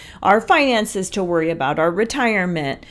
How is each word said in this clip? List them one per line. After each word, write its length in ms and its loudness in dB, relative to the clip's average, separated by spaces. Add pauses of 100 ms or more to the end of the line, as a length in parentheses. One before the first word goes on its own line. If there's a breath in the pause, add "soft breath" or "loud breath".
(220 loud breath)
our 180 4
finances 680 0
to 140 -4
worry 260 0
about, 300 -2
our 120 2
retirement. 1000 -2